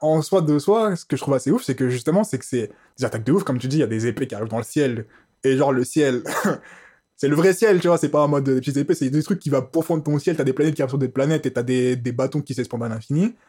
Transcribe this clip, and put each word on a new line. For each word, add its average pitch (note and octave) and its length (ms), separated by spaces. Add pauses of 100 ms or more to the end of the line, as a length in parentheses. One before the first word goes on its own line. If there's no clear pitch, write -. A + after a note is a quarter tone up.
en D#3 180
soi F3+ 220
de D3 160
soi, G#3 360
ce - 120
que C#3+ 100
je - 60
trouve C#3 100
assez C3 180
ouf, - 120
c'est C3+ 120
que B2+ 140
justement, D#3 340
c'est C3+ 160
que - 60
c'est A#2 260 (280)
des B2+ 80
attaques A2+ 180
de B2+ 80
ouf. F#3+ 120
Comme C3 140
tu A#2 100
dis, C#3+ 80
il D#3+ 40
y C3+ 40
a - 20
des A2 200
épées A#2+ 200
qui - 80
arrivent A2 160
dans A2+ 80
le A#2 60
ciel. B2 420 (360)
Et C3+ 140
genre, C#3 160
le B2+ 120
ciel, C3 400
<laughs> - 920
c'est C#3 120
le D3 80
vrai F3+ 180
ciel, G3+ 260
tu F3 60
vois. F3 100
C'est D3 140
pas D3 140
en C#3+ 40
mode C#3+ 160
des C3+ 120
petites C3 200
épées, C#3+ 180
c'est C#3 140
des D3 140
trucs F#3+ 160
qui - 100
vont C3+ 140
profondre D#3+ 400
ton D3 160
ciel. D#3+ 180
T'as C#3+ 80
des B2+ 80
planètes D3 220
qui C#3+ 80
arrivent B2+ 80
sur C3+ 80
des C3 100
planètes C#3+ 380
et B2+ 80
t'as B2 80
des, B2+ 340
des B2 160
bâtons C3+ 300
qui C#3 100
s'expandent A#2+ 300
à A#2 80
l'infini. D3 440 (140)